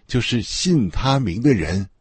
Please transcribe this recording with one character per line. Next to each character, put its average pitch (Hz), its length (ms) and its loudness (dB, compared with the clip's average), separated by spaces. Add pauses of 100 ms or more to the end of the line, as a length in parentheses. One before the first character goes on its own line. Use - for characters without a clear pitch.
就 123 140 -2
是 117 200 -2
信 127 500 0
他 135 300 0
名 104 220 -4
的 143 100 6
人， 95 380 -2 (100)